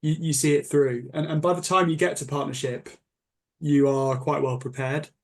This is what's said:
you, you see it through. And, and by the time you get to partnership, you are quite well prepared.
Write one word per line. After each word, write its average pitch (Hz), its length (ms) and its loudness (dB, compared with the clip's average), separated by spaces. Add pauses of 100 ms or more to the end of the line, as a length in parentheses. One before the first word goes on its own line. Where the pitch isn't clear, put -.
you, 151 180 0
you 160 140 -2
see 147 220 2
it 143 120 0
through. 131 460 2
And, 147 120 -2
and 156 160 -2
by 175 120 2
the 170 80 -2
time 180 280 2
you 160 60 0
get 175 220 0
to 143 80 -8
partnership, 131 640 -6 (720)
you 143 280 4
are 135 300 2
quite 139 240 -2
well 127 160 -2
prepared. 135 520 -6 (140)